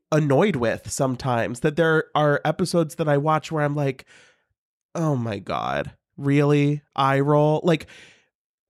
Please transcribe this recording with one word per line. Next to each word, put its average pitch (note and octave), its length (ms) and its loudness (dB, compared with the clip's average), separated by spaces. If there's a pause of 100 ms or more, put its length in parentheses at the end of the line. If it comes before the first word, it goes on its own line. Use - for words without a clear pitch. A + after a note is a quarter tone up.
(120)
annoyed D#3 440 2
with A#2 360 -2
sometimes, B2 720 -2
that D#3 160 0
there D#3+ 360 2
are D3 320 2
episodes E3 500 -2
that D#3 140 -2
I C#3+ 80 2
watch D#3 340 -2
where D3+ 120 -2
I'm C#3+ 120 -2
like, C#3 300 -4 (920)
"Oh D#3 200 0
my A2+ 240 -4
God, C#2 520 -4 (260)
really?" C#3+ 640 2 (140)
Eye C3+ 240 2
roll. D3 440 2
Like, E3 220 0 (840)